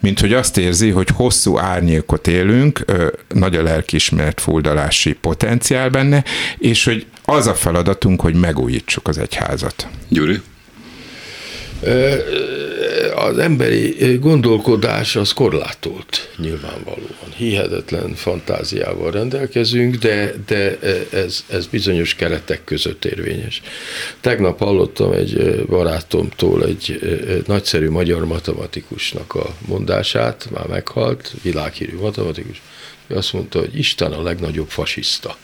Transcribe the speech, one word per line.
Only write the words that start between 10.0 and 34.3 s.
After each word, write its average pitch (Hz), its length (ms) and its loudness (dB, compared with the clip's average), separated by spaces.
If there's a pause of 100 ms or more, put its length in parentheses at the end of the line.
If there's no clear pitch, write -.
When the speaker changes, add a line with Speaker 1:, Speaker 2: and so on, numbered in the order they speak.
Speaker 2:
Gyuri? 80 320 2 (1400)
Speaker 3:
Ö, 131 320 2 (1000)
az 110 240 0
emberi, 123 600 2
ö, 127 200 4
gondolkodás 113 1000 4
az 104 160 0
korlátolt, - 1040 -2
nyilvánvalóan. 80 1000 -8
Hihetetlen 95 760 -2
fantáziával - 960 -4
rendelkezünk, 120 840 0
de, 107 400 0 (120)
de, 98 340 0
ö, 98 160 0 (200)
ez, 92 340 -4
ez 90 160 -4
bizonyos 95 480 0
keretek 82 500 -2
között - 400 -4
érvényes. - 580 -4 (580)
Tegnap 104 380 2
hallottam 98 540 2
egy, 92 260 0
ö, - 260 2
barátomtól 85 1000 0
egy, - 360 -4
ö, - 60 -6
ö, 90 400 -2
nagyszerű 98 440 0
magyar 85 340 0
matematikusnak - 1120 -6
a - 200 -4 (120)
mondását, 98 840 -2
már - 160 -8
meghalt, - 760 -4
világhírű 78 540 -6
matematikus, 98 680 -6 (440)
ő - 100 -8
azt 98 160 -4
mondta, 90 260 -4
hogy 82 200 -4
Isten - 340 -2
a 76 100 -6
legnagyobb 82 460 -4